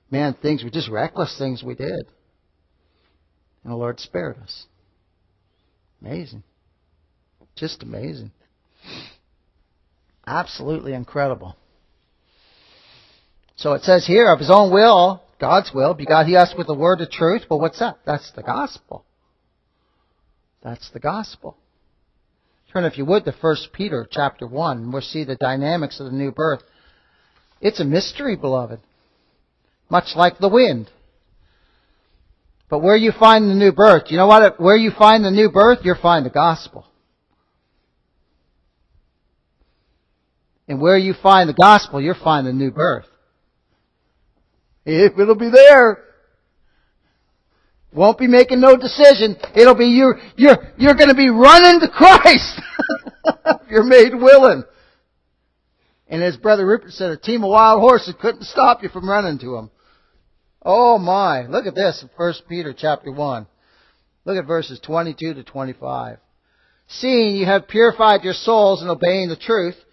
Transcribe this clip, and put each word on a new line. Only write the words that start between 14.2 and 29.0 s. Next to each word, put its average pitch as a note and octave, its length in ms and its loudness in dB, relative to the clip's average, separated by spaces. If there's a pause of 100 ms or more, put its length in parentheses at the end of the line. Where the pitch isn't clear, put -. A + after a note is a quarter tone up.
"Of D3 80 0
his C3+ 100 -8
own G3 220 2
will," F#3+ 500 2 (180)
God's F3 320 -4
will, C#3 220 -4
"begot D#3 320 -2
he F3 100 -2
us F3 200 2
with F3 100 -12
the D#3 80 -8
word E3 260 -4
of E3 100 -12
truth." F3 380 -4
Well, D3+ 120 -6
what's E3 180 -8
that? A3+ 260 -10
That's - 280 -10
the - 100 -20
gospel. - 600 -14 (1600)
That's - 280 -20
the - 100 -20
gospel. - 560 -14 (1160)
Turn, F3+ 120 -6
if D#3 140 -8
you C#3 80 -10
would, G3+ 180 -4
to C#3+ 80 -10
First D#3 400 -8
Peter D3+ 380 -12
chapter C#3 360 -10
one, C3+ 320 -10
and A#2 140 -14
we'll C3+ 100 -12
see D#3 220 -14
the C3 120 -12
dynamics C#3 640 -8
of C#3 60 -16
the B2+ 60 -16
new C#3 180 -10
birth. D3+ 320 -8 (1000)
It's G#3+ 200 -6
a E3 40 -6
mystery, G3 520 -8
beloved. B2+ 440 -10 (1080)